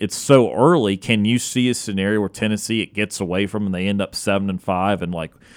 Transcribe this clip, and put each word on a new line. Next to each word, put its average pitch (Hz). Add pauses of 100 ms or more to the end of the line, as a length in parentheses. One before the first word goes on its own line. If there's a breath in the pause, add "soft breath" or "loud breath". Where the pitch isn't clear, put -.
it's 101
so 123
early. 113
Can 107
you 117
see 123
a 120
scenario 101
where 98
Tennessee, 107
it -
gets 104
away 95
from 104
and 95
they 92
end 101
up -
seven 98
and 92
five 92
and, 87
like, 80 (260 soft breath)